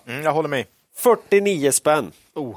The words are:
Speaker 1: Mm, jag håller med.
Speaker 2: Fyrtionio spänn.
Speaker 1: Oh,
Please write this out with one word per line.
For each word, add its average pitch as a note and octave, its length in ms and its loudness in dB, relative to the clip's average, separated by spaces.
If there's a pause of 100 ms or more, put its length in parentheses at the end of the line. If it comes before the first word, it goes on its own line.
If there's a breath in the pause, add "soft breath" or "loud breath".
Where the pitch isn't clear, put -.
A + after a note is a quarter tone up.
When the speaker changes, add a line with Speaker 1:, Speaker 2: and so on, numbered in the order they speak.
Speaker 1:
Mm, B2+ 180 -10
jag D#3 80 0
håller D#3 160 -2
med. C3 160 -4 (320)
Speaker 2:
Fyrtionio G3+ 760 2
spänn. C#3+ 400 0 (220)
Speaker 1:
Oh, B2 220 -10